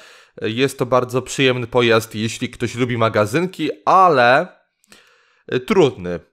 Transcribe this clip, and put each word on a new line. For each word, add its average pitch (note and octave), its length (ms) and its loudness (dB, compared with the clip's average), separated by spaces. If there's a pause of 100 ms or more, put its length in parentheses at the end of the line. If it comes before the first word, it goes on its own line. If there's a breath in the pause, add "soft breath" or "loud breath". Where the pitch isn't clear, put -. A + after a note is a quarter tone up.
(420 loud breath)
Jest A#2+ 360 -2
to C3 80 -4
bardzo B2 360 0
przyjemny B2+ 440 -2
pojazd, A2+ 480 0
jeśli A2 360 -6
ktoś - 240 -8
lubi A#2+ 240 -4
magazynki, A#2 720 -2 (140)
ale, D#3 640 4 (1000 soft breath)
e, B2+ 120 -2
trudny, A#2+ 600 0 (120)